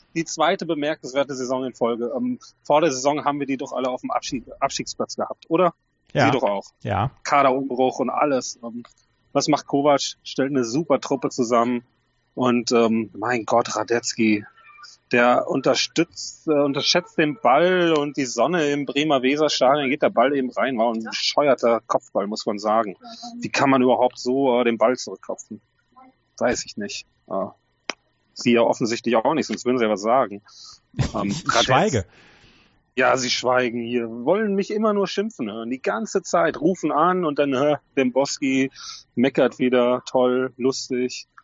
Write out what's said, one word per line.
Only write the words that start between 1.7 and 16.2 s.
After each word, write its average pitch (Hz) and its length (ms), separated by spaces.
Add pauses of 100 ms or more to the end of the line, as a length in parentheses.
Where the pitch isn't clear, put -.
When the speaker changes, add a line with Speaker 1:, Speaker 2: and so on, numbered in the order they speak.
Speaker 1:
Folge. 117 420
Ähm, 123 240 (260)
vor 151 180
der 165 100
Saison 135 320
haben 143 140
wir 143 80
die 135 100
doch 127 160
alle 131 160
auf 127 140
dem 131 80
Abschied-, 123 340 (160)
Abstiegsplatz - 560
gehabt, - 320
oder? 170 240 (400)
Speaker 2:
Ja. 139 140
Speaker 1:
Sie 117 60
doch 131 100
auch. 101 240 (160)
Speaker 2:
Ja. 110 300 (100)
Speaker 1:
Kaderumbruch 131 760
und 127 120
alles. 135 520
Ähm, 117 200 (500)
was 139 160
macht 143 180
Kovac? 139 360 (200)
Stellt 139 280
eine 135 140
super 131 360
Truppe 139 300
zusammen. 120 520 (520)
Und, 123 380
ähm, 113 420
mein 113 320
Gott, 117 280
Radetzky, 107 680 (680)
der 123 360
unterstützt, - 1000